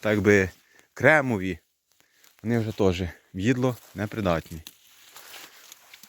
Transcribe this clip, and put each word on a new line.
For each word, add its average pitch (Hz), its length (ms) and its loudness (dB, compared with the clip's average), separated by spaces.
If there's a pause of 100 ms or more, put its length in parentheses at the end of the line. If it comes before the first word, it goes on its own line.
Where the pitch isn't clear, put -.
так 107 200 0
би, 98 300 6 (440)
кремові, 117 640 0 (840)
вони 117 160 -2
вже 110 140 -4
теж 95 300 2 (320)
в 90 40 -10
їдло 123 380 -2 (180)
непридатні. 90 680 -4 (1500)